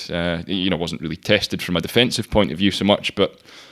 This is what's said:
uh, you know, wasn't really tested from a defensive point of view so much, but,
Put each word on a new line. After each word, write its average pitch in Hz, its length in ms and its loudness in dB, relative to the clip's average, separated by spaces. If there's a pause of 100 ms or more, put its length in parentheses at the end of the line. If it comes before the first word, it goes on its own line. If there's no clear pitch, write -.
(120)
uh, 85 360 -2
you 95 220 -2
know, 87 80 0
wasn't 85 240 -6
really 80 140 -6
tested 98 460 0
from 87 160 -2
a 82 40 0
defensive 120 500 0
point 95 200 2
of 78 60 -6
view 95 140 4
so - 140 -2
much, - 280 2
but, - 260 0 (320)